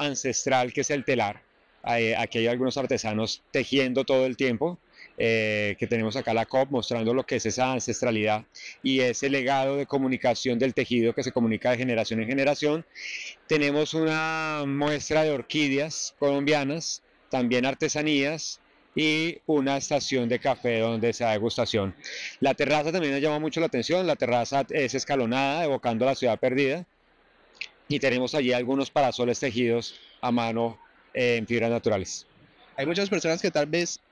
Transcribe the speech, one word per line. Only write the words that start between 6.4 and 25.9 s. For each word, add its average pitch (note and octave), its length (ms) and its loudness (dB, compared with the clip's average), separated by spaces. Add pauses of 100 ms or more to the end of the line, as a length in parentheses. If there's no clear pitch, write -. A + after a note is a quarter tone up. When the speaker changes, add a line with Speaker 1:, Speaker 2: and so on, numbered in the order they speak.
Speaker 1:
cop C3+ 240 0
mostrando A#2 420 0
lo B2+ 140 0
que C3 100 -2
es A2+ 80 -2
esa B2 280 0
ancestralidad A2 760 0 (360)
y C3 180 2
ese B2+ 280 0
legado C3+ 480 0
de C#3+ 80 -2
comunicación C3 720 0
del B2+ 140 2
tejido A#2 420 2
que C3+ 80 -4
se B2 80 -4
comunica A#2 420 0
de B2 40 2
generación A2+ 460 -2
en G#2+ 60 -6
generación. C#3+ 580 0 (600)
Tenemos D3 460 2
una D#3+ 720 0
muestra D3 580 0
de D#3 60 2
orquídeas C#3+ 880 -2
colombianas, C#3+ 840 0 (280)
también B2 360 2
artesanías D3 920 -2 (360)
y D#3 500 0
una C#3 320 2
estación C3 540 0
de B2 80 0
café B2 400 0
donde A2+ 340 0
se A#2+ 120 -4
da A2 80 2
degustación. G#2+ 600 0 (460)
La C3+ 140 4
terraza D3 360 0
también D#3+ 220 0
nos C#3 80 -2
llama D3+ 180 0
mucho D#3 220 -2
la E3 60 2
atención. D#3+ 400 0
La D3 100 2
terraza A#2+ 540 0
es C#3 240 0
escalonada, C3+ 680 0
evocando B2+ 440 0